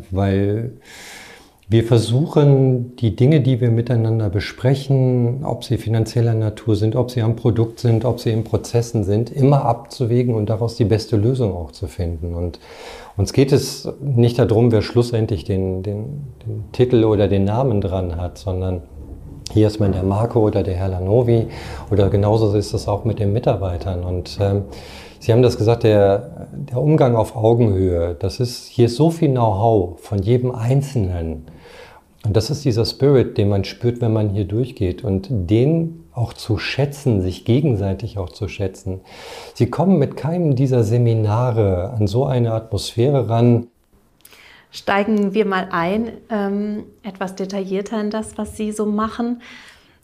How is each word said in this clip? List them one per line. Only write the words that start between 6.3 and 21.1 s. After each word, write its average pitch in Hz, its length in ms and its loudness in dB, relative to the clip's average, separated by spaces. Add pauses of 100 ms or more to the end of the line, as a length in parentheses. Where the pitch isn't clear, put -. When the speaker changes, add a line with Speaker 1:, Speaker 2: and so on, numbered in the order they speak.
Speaker 1:
Natur 110 420 0
sind, 110 200 0
ob 120 160 0
sie 117 100 -2
am 113 140 0
Produkt 113 440 0
sind, 113 260 2
ob 120 140 -2
sie 117 120 -2
in 110 120 0
Prozessen 113 600 -2
sind, 104 260 0
immer 139 360 2
abzuwägen 120 680 0
und 107 160 0
daraus 113 280 -2
die 113 80 4
beste 104 300 0
Lösung 110 400 2
auch 85 160 -8
zu - 140 -10
finden. 85 480 -6
Und 85 260 -6 (580)
uns 98 160 0
geht 139 180 4
es - 360 0 (140)
nicht 120 380 2
darum, 117 320 4
wer 107 100 2
schlussendlich 113 600 -2
den, 92 400 -2
den, 120 420 -8 (180)
den 110 280 -10
Titel 123 320 4
oder 104 240 4
den 98 160 2
Namen 104 380 0
dran 90 380 -4
hat, 90 200 -8
sondern 92 420 -4 (680)
hier 107 160 4
ist - 120 -2
man 101 120 2
der 92 100 -2
Marco 104 380 0
oder 104 240 2
der 92 100 -2
Herr 92 160 -2
Lanovi 110 600 2 (420)